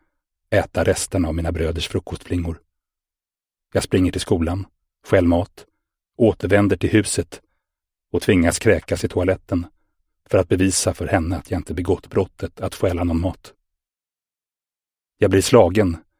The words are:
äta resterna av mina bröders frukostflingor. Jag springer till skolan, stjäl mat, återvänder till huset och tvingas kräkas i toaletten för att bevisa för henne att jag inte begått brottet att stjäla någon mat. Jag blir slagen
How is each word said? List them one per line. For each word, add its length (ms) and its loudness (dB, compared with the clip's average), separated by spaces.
äta 340 0
resterna 440 -2
av 80 -4
mina 160 -4
bröders 360 -4
frukostflingor. 760 -6
Jag 100 0
springer 280 0
till 100 -6
skolan, 460 -2
stjäl 240 2
mat, 380 -2
återvänder 600 2
till 120 -2
huset 520 -2
och 100 -2
tvingas 380 2
kräkas 440 0
i 40 -4
toaletten 600 -2
för 120 0
att 120 2
bevisa 440 0
för 140 -8
henne 300 -2
att 140 -12
jag 80 -4
inte 140 -10
begått 360 -4
brottet 520 -6
att 140 -8
stjäla 280 -2
någon 180 0
mat. 320 -8
Jag 140 0
blir 100 4
slagen 560 4